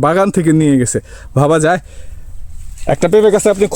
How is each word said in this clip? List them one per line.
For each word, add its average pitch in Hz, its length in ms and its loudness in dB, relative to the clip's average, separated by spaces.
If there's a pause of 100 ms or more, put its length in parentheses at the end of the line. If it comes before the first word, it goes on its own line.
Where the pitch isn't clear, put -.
বাগান 190 300 2
থেকে 170 140 2 (100)
নিয়ে 147 200 4
গেছে। 120 180 -2 (400)
ভাবা 147 260 4
যায়, 175 160 0 (1120)
একটা 175 200 0
পেঁপে 214 220 4
গাছে 214 200 2
আপনি 196 220 0